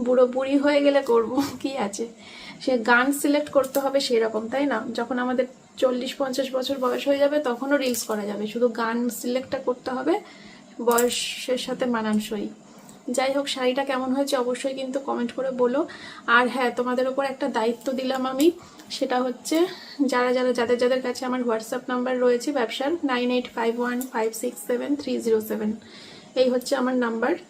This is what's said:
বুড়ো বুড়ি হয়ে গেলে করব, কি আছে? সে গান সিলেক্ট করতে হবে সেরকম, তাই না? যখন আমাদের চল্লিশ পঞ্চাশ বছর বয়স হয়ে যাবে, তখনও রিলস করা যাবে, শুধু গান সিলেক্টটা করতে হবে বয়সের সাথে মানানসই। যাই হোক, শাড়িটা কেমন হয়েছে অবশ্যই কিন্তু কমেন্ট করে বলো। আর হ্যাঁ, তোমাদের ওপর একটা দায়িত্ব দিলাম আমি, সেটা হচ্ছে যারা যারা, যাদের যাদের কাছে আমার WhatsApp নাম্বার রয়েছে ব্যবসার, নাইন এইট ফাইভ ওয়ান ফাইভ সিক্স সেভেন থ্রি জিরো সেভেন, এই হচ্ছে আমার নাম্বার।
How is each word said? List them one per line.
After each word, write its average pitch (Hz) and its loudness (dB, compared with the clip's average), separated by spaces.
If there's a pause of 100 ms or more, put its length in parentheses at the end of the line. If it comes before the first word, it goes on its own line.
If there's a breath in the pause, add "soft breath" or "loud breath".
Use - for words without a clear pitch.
বুড়ো 247 6
বুড়ি 269 2
হয়ে 285 4
গেলে 277 6
করব, 233 2 (180)
কি 269 -4
আছে? 226 -4 (540 loud breath)
সে 254 2
গান 247 4
সিলেক্ট 294 2
করতে 262 2
হবে 269 2
সেরকম, 226 0
তাই 269 0
না? 226 0 (100)
যখন 240 -4
আমাদের 247 0 (320)
চল্লিশ 254 0
পঞ্চাশ 262 -2
বছর 262 -2
বয়স 247 -2
হয়ে 277 4
যাবে, 285 4
তখনও 269 0
রিলস 254 0
করা 208 -4
যাবে, 208 -4
শুধু 233 2
গান 233 -2
সিলেক্টটা 254 -4
করতে 262 -4
হবে 277 0 (600 loud breath)
বয়সের 240 0
সাথে 254 -4
মানানসই। 214 -2 (600 loud breath)
যাই 247 0
হোক, 277 0
শাড়িটা 254 0
কেমন 262 -2
হয়েছে 277 0
অবশ্যই 247 -2
কিন্তু 262 -4
কমেন্ট 240 -4
করে 262 -4
বলো। 247 2 (400 loud breath)
আর 240 6
হ্যাঁ, 247 0
তোমাদের 247 0
ওপর 269 -2
একটা 262 -4
দায়িত্ব 233 -2
দিলাম 262 -2
আমি, 269 4 (380 loud breath)
সেটা 254 0
হচ্ছে 311 0 (340 loud breath)
যারা 247 2
যারা, 247 2
যাদের 240 2
যাদের 254 2
কাছে 254 -6
আমার 254 -2
WhatsApp 226 -2
নাম্বার 247 -2
রয়েছে 247 2
ব্যবসার, 262 -2 (120)
নাইন 247 0
এইট 247 0
ফাইভ 233 0
ওয়ান 247 -2
ফাইভ 226 -2
সিক্স - -6
সেভেন 254 -2
থ্রি 247 -4
জিরো 220 2
সেভেন, 214 -2 (640 loud breath)
এই 254 4
হচ্ছে 247 0
আমার 254 2
নাম্বার। 247 0 (140)